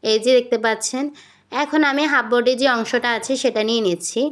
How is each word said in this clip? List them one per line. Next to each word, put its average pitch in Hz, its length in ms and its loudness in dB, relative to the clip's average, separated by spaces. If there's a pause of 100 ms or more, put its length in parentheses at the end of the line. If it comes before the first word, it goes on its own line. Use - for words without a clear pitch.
এই 220 160 0
যে 226 160 0
দেখতে 247 240 2
পাচ্ছেন 226 460 -2 (480)
এখন 285 320 0
আমি 277 200 0
হাফ 254 240 0
বডি 240 260 2
যে 254 140 0
অংশটা 240 420 0
আছে 226 260 -4
সেটা 226 280 0
নিয়ে 226 180 0
নিচ্ছি। 180 380 -2 (120)